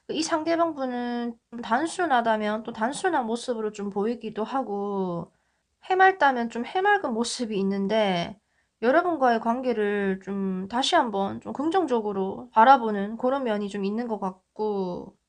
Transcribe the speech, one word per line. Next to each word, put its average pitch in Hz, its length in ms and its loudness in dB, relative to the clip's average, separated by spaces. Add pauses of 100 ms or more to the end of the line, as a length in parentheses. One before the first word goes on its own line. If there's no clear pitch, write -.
(100)
이 294 120 -2
상대방 330 540 0
분은 240 580 -4 (160)
좀 233 100 -12
단순하다면 226 1000 0
또 233 100 -10
단순한 254 540 0
모습으로 220 460 -4
좀 202 180 -6
보이기도 214 540 -2
하고, 202 880 -4 (580)
해맑다면 339 600 4
좀 240 140 -6
해맑은 381 480 2
모습이 220 460 -2
있는데, 196 800 0 (440)
여러분과의 262 580 4
관계를 214 840 0
좀 190 460 -4
다시 247 260 0
한번 220 460 0
좀 208 140 -10
긍정적으로 240 960 -2
바라보는 226 640 4
그런 262 280 -2
면이 208 260 -2
좀 196 140 -4
있는 220 240 -2
것 214 120 -6
같고, 196 960 -6 (120)